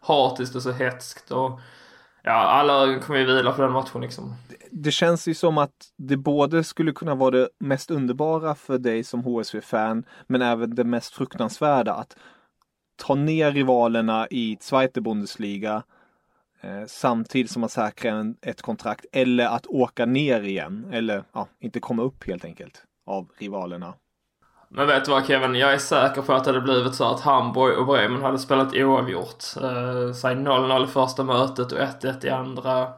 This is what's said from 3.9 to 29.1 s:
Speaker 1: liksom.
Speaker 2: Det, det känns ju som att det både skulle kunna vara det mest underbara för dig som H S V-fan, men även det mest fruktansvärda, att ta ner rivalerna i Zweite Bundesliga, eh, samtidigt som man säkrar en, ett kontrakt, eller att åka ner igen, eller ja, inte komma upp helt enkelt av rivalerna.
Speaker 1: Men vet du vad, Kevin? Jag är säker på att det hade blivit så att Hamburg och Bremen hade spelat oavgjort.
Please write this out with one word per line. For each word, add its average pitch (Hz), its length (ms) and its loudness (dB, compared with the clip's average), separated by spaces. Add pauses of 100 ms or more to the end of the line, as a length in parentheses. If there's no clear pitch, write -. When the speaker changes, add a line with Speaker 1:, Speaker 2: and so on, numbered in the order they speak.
Speaker 1:
liksom. 123 340 -12 (140)
Speaker 2:
Det, - 60 -20 (160)
det 151 200 -4
känns 170 360 2
ju 165 60 -2
som 156 240 2
att 143 180 0 (220)
det 139 200 0
både 147 460 2
skulle 160 280 -2
kunna 147 240 -4
vara 131 160 4
det 127 180 4 (100)
mest 139 320 -4
underbara 151 640 -2
för 135 220 -4
dig 120 260 0
som 120 200 -6
H 120 180 -2
S - 140 -8
V-fan, 110 480 -2 (240)
men 127 140 0
även 117 340 0
det 123 80 0
mest 117 300 -2
fruktansvärda, 127 800 0
att - 220 -10 (800)
ta - 200 0
ner 151 360 2
rivalerna 117 800 2
i 113 320 -4
Zweite 131 400 0
Bundesliga, 107 840 -6 (800)
eh, 98 260 -12
samtidigt 120 640 -2
som 123 80 -8
man 113 100 -2
säkrar 110 420 -4
en, 107 300 -6
ett - 200 -10
kontrakt, 110 500 -8
eller 123 340 2
att 117 220 -2
åka 123 380 0
ner 127 360 2
igen, 98 500 -6
eller 110 320 -4 (100)
ja, 117 140 -8 (120)
inte 120 200 -8
komma 117 240 -4
upp - 240 -6
helt 87 180 -8
enkelt - 380 -20 (220)
av 95 220 -8 (100)
rivalerna. 90 560 -10 (840)
Speaker 1:
Men 143 100 2
vet 135 180 4
du 147 60 0
vad, 135 140 2
Kevin? 131 300 2
Jag 139 180 4
är 143 40 2
säker 139 440 2
på 135 120 2
att 131 100 4
det 143 60 2
hade 131 120 2
blivit 127 340 2
så - 80 0
att 120 180 0
Hamburg 127 560 4
och 127 80 2
Bremen 123 360 2
hade 135 180 0
spelat 135 340 2
oavgjort. 127 680 0 (180)